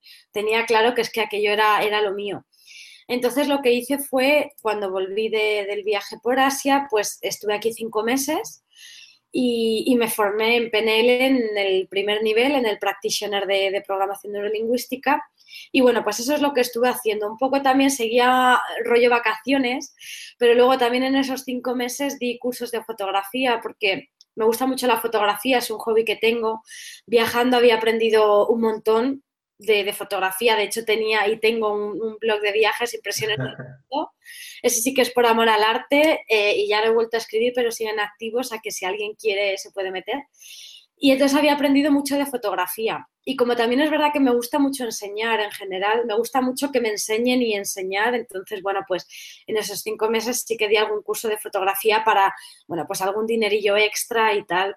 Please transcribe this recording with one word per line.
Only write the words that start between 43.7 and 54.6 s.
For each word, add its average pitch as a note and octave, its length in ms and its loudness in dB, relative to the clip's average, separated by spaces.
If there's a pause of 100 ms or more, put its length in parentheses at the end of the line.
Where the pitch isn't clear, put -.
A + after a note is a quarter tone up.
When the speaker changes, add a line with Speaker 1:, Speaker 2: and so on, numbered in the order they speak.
Speaker 1:
es D#4 80 2
verdad D4 220 2
que D4 60 -2
me C4 140 4
gusta A#3+ 260 0
mucho C4+ 260 0
enseñar A3 540 -4
en G#3 140 -2
general, G3+ 540 -2
me G#3 100 -2
gusta A#3 240 0
mucho C4 320 -2
que B3 80 2
me A#3 80 0
enseñen A#3 520 0
y A3+ 140 0
enseñar. G3+ 600 -2
Entonces, F#3+ 460 -8
bueno, G3 260 -2
pues F3 180 -4 (400)
en G#3+ 120 -2
esos G3 220 -6
cinco G#3+ 300 -4
meses A3+ 340 -2
sí A3+ 120 -6
que A3 100 -2
di G#3 100 2
algún G#3+ 260 0
curso G#3+ 260 -6
de G#3+ 100 -2
fotografía G3+ 680 0
para, G3 300 4 (320)
bueno, E3 220 -6
pues F#3 120 -6
algún G3 260 -2
dinerillo G#3 500 2
extra G#3+ 580 0
y G3+ 100 -2
tal, F#3+ 320 -2